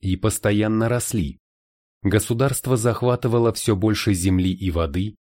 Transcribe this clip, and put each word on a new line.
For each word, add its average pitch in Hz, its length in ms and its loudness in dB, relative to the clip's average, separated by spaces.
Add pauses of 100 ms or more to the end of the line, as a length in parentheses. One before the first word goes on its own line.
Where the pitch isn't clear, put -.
и 98 160 -2
постоянно 110 720 0
росли. 113 500 -4 (640)
Государство 123 760 0
захватывало 117 760 0
всё 110 240 0
больше 104 360 0
земли 92 400 2
и 92 180 -4
воды, 85 440 -2 (220)